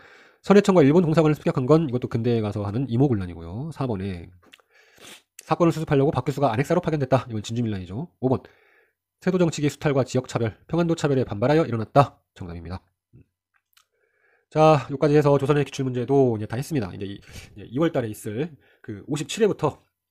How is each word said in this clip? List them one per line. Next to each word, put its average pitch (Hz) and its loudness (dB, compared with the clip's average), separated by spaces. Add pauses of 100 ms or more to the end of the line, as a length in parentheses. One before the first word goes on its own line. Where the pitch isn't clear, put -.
(420)
선해청과 196 6
일본 147 6
공사관을 156 2
습격한 143 -2
건 156 4
이것도 120 -4
근대에 117 0
가서 104 -4
하는 107 -4
이모군란이고요. 104 -2
사 139 -6
번에 92 -6 (1120)
사건을 160 2
수습하려고 151 0
박규수가 131 -2
안핵사로 143 0
파견됐다. 135 -2
이건 110 -6
진주민란이죠. 107 -6 (120)
오 127 -2
번, 127 2 (800)
세도 185 -2
정치기 156 0
수탈과 139 0
지역 127 -4
차별, 113 -4 (120)
평안도 165 0
차별에 139 0
반발하여 135 0
일어났다. 113 0 (160)
정답입니다. 85 -12 (1700)
자, 156 4
여기까지 147 2
해서 143 4
조선의 143 0
기출문제도 127 0
이제 104 -8
다 110 -8
했습니다. 120 -4
이제 101 -10
이, 98 -12 (360)
이제 101 -16
이월 151 0
달에 120 -2
있을 120 -8 (240)
그 104 -14
오십칠 143 -4
회부터 160 -2 (280)